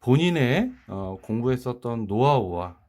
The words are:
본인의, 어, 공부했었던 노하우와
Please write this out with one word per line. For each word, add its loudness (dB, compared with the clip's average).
본인의, 2
어, -8
공부했었던 -4
노하우와 0